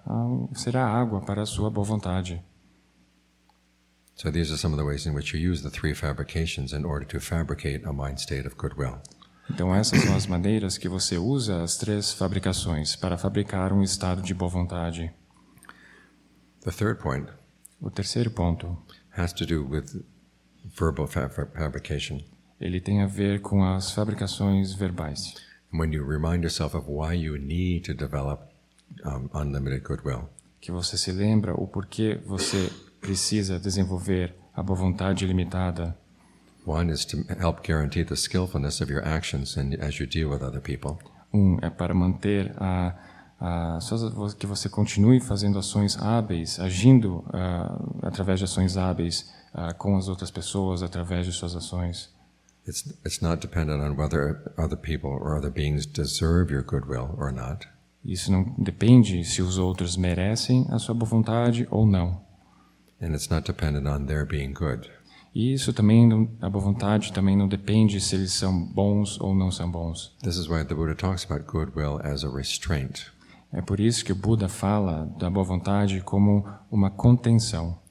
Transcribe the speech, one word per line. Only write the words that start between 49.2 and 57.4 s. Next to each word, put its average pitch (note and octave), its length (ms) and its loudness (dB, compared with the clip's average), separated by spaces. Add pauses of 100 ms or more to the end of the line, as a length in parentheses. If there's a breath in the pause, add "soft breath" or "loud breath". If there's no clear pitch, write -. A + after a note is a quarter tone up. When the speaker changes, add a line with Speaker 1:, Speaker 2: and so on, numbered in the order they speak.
Speaker 1:
ah, E2+ 180 -6
com G2 240 0
as F#2 120 0
outras F2+ 220 -6
pessoas, F#2 520 -2
através F2 420 -4
de F2+ 80 -4
suas F2 240 -6
ações. F2 540 -6 (580)
Speaker 2:
It's, - 160 -8 (220)
it's - 160 -6
not E2 180 0
dependent D2+ 420 -2
on D2 140 -2
whether D2+ 640 0
other E2 180 -2
people C#2+ 340 -4
or D2 280 -4
other C#2+ 120 -2
beings D2 360 -2
deserve E2 640 2
your C2+ 100 0
goodwill C2+ 540 -4
or C#2+ 160 -4
not. B1 340 -8 (380)